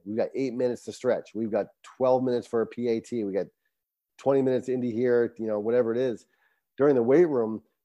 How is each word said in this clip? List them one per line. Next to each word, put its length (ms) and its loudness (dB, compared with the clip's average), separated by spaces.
We've 120 -6
got 180 -2
eight 180 -4
minutes 320 -4
to 60 -10
stretch. 420 -4
We've 180 -4
got 160 -2
twelve 400 0
minutes 240 -2
for 140 0
a 60 -2
P 220 -6
A 100 0
T. 240 -6
We 100 -4
got 140 -2
twenty 240 2
minutes 260 0
into 200 -4
here, 500 0
you 100 -6
know, 120 -2
whatever 340 0
it 40 -2
is. 280 -4
During 180 4
the 80 2
weight 240 6
room, 340 -2